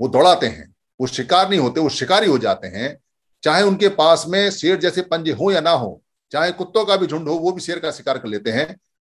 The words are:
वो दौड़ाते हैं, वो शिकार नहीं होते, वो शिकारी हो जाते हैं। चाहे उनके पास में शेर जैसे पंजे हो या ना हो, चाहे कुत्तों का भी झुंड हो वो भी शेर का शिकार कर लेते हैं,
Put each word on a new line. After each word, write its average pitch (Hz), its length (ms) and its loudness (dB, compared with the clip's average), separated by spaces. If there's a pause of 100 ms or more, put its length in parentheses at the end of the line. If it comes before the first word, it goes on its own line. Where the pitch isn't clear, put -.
वो 131 60 -2
दौड़ाते 147 400 4
हैं, 80 280 -12 (260)
वो 127 60 -2
शिकार 175 420 0
नहीं 196 100 0
होते, 123 220 0
वो 151 80 0
शिकारी 190 380 0
हो 143 100 4
जाते 101 300 -2
हैं। 117 300 -10 (460)
चाहे 165 200 2
उनके 196 240 2
पास 165 400 4
में 196 220 0
शेर 185 280 0
जैसे 165 240 -2
पंजे 165 300 -4
हो 143 200 -2
या 175 100 0
ना 156 100 2
हो, 120 300 -2 (300)
चाहे 160 200 0
कुत्तों 185 340 -2
का 196 100 2
भी 185 120 2
झुंड 151 200 -6
हो 156 80 -2
वो 170 160 -2
भी 185 100 -6
शेर 170 180 -6
का 156 120 -6
शिकार 131 260 -4
कर 123 100 -12
लेते 107 240 -4
हैं, 151 260 -2 (320)